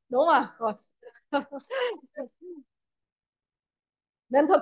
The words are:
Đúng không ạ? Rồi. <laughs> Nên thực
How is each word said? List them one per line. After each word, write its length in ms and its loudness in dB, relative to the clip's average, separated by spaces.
Đúng 160 2
không 100 4
ạ? 240 0
Rồi. 140 -2
<laughs> 1300 -8
Nên 180 4
thực 140 4